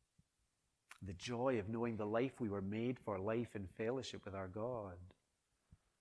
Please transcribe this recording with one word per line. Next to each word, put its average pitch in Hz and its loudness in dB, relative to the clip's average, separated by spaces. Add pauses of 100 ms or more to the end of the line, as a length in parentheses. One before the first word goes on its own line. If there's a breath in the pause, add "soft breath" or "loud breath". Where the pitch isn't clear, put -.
(1000)
The 98 -6
joy 120 2
of 98 2
knowing 113 0
the 107 0
life 117 2
we 120 2
were 98 2
made 113 0
for, 101 0
life 113 0
in 98 -4
fellowship 113 -2
with 95 -6
our 95 -2
God. 104 -4 (1040)